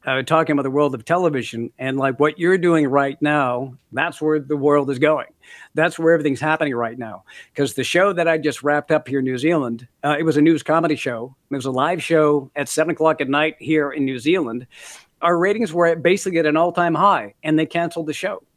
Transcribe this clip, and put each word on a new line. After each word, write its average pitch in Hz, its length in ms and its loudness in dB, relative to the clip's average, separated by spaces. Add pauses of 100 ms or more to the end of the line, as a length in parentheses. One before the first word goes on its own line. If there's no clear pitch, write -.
uh, 131 180 -2
talking 156 300 0
about 143 100 0
the 135 80 -4
world 143 220 0
of 117 120 -10
television 131 720 -2
and, 131 180 -4
like, 135 220 -2
what 151 180 2
you're 185 200 2
doing 165 300 2
right 139 340 0
now, 135 540 0 (160)
that's 151 300 -2
where 156 180 0
the 143 180 -6
world 143 320 2
is 131 100 -4
going. 151 280 2 (480)
That's 165 220 0
where 165 160 4
everything's 147 280 0
happening 151 340 -2
right 117 220 -4
now. 107 260 -12 (320)
'Cause 139 200 -2
the 131 80 -2
show 185 300 2
that 170 140 0
I 165 100 2
just 147 260 -4
wrapped 147 280 0
up 151 160 0
here 135 120 -2
in 131 60 -2
New 127 120 -4
Zealand, 123 500 -2 (160)
uh, 147 160 0
it 165 40 -4
was 160 140 2
a 151 40 4
news 156 220 4
comedy 160 320 0
show. 123 400 -8 (140)
It 143 60 -6
was 127 100 -6
a 135 60 -4
live 147 320 -2
show 147 520 2
at 143 120 -4
seven 156 240 -2
o'clock 160 300 0
at 135 80 -4
night 151 300 0
here 147 320 0
in 143 120 -2
New 131 160 -4
Zealand. 127 480 -2 (540)
Our 175 160 2
ratings 202 340 0
were 170 160 2
at, 165 160 0
basically 185 360 0
at 160 60 2
an 151 120 2
all-time 170 380 0
high, 156 480 0
and 156 140 0
they 160 80 2
canceled 165 420 -4
the 151 60 -6
show 98 300 -8 (140)